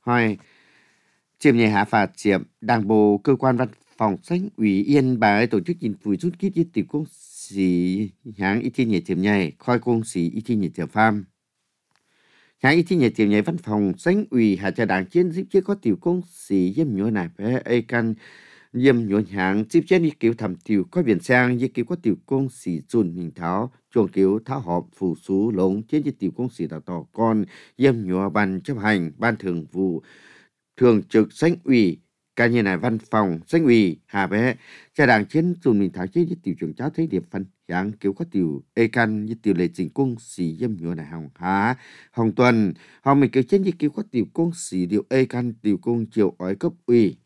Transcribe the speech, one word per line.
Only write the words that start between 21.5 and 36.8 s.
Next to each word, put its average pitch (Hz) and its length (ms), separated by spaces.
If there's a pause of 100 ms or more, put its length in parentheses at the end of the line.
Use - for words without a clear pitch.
y 127 100
cứu 120 160
có 180 120
tiểu - 200 (100)
công 135 220
sĩ 87 400
chùn 92 280
mình 85 180
tháo, 92 380 (180)
chuồng 104 180
cứu 98 360
tháo 135 160
họp 87 360
phủ 87 200
sú 98 340
lống 95 320
trên 147 200
y 143 80
tiểu 95 260
công 123 140
sĩ 85 160
đào 76 140
tỏ 85 320
con 110 320 (340)
diêm 123 240
nhuận 92 300
ban 95 280
chấp 131 180
hành, 98 380
ban 110 200
thường 87 360
vụ, 92 300 (760)
thường 117 260
trực 110 300
sánh 170 320
ủy, 110 360 (360)
cá 120 100
nhân 117 180
này 95 120
văn 113 220
phòng 98 480
sánh 165 180
ủy, 110 420
hà 98 200
bé, 110 280 (400)
cha 143 120
đảng 107 200
trên 170 360
chùn 113 160
mình 95 140
tháo 92 140
chế 165 220
y 90 140
tiểu 87 180
trưởng 76 140
cháu 135 160